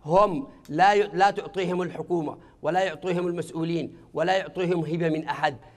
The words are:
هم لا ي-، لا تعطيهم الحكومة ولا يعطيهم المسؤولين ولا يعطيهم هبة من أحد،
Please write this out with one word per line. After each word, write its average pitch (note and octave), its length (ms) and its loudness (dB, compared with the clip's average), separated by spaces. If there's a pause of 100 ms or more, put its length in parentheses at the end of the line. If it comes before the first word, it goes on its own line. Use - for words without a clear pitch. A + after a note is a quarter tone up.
هم F3 440 4 (200)
لا F3 240 4
ي-، G3+ 200 2
لا F#3 180 4
تعطيهم F3+ 520 -4
الحكومة D#3+ 560 -4 (240)
ولا E3+ 180 0
يعطيهم F3+ 460 -2
المسؤولين E3 680 -4 (180)
ولا F3 220 2
يعطيهم F3 440 -2
هبة E3 280 -2
من D#3+ 200 -2
أحد، D3 280 -2 (200)